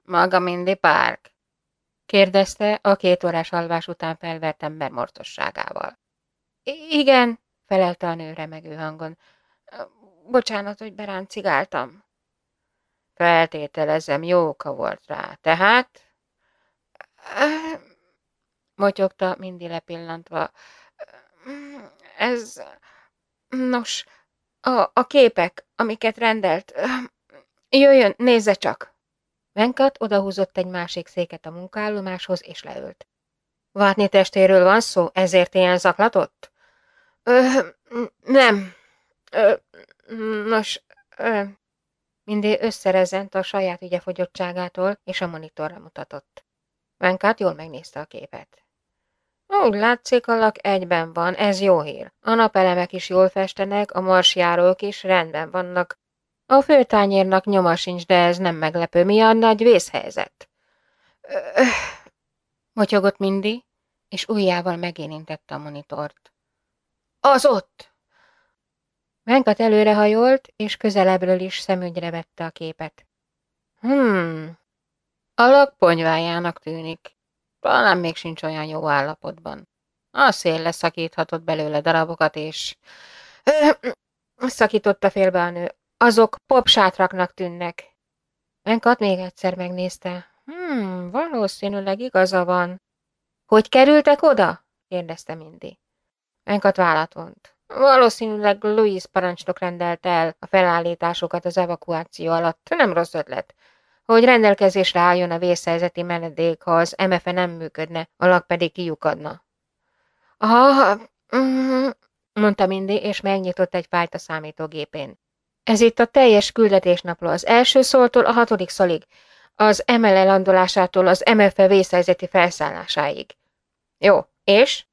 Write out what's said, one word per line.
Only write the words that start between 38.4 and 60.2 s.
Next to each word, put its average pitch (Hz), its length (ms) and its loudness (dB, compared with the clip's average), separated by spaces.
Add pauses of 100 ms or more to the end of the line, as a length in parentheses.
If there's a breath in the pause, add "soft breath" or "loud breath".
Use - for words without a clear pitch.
Ö, 208 220 4 (920)
nos, 220 380 -6 (340)
ö." 214 260 -4 (800)
Mindy 208 360 -4
összerezent 190 760 -4
a 190 80 -2
saját 185 380 -6
ügyefogyottságától, 180 1200 -8
és - 180 -10
a 180 60 -6
monitorra 156 520 -12
mutatott. - 680 -20 (520)
Venkat 185 420 -2
jól 185 140 -2
megnézte 151 460 -18
a 151 60 -14
képet. - 520 -20 (1080)
"Úgy 220 100 2
látszik, 240 540 -2
a 226 80 0
lak 220 300 0
egyben 175 480 -2
van, 175 200 -2
ez 196 280 -2
jó 185 200 4
hír. 147 380 -12
A 220 140 -2
napelemek 185 600 2
is 180 160 -10
jól 185 200 4
festenek, 196 640 -4
a 190 100 -4
marsjárók 185 800 2
is 202 220 -8
rendben 165 480 -2
vannak. 180 480 -6 (460)
A 277 160 6
főtányérnak 202 840 2
nyoma 185 300 2
sincs, 180 300 -8
de 185 100 2
ez 175 220 4
nem 180 180 -2
meglepő. 165 480 -2
Mi 208 180 4
a 220 120 6
nagy 226 240 4
vészhelyzet?" - 920 0 (720)